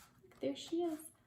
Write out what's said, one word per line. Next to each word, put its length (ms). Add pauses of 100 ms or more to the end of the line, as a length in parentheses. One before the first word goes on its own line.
(400)
There 160
she 200
is, 240 (260)